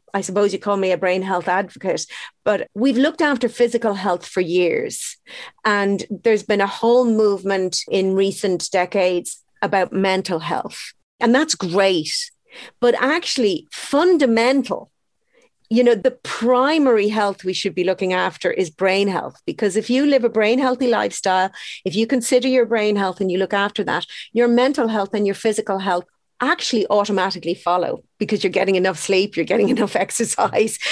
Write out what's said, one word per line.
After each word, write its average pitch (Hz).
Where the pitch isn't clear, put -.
I 196
suppose 190
you 196
call 202
me 190
a 175
brain 185
health 185
advocate, 180
but 202
we've 226
looked 311
after 262
physical 233
health 185
for -
years. 175
And 202
there's 214
been 202
a 196
whole 240
movement 196
in 190
recent 190
decades 180
about 196
mental 190
health. -
And 233
that's 311
great. 185
But 240
actually, 262
fundamental, 269
you 240
know, 233
the 175
primary 254
health 208
we 185
should 175
be 175
looking 185
after 180
is 180
brain 190
health, 147
because 202
if 214
you 262
live 269
a 226
brain 220
healthy 254
lifestyle, 196
if 170
you 220
consider 254
your 254
brain 214
health 196
and 190
you 175
look 190
after 202
that, 175
your 240
mental 247
health 208
and 208
your 196
physical 208
health 185
actually 254
automatically 196
follow, -
because 208
you're 185
getting 190
enough 185
sleep, 196
you're 165
getting 208
<laughs> 254
enough 202
exercise, 214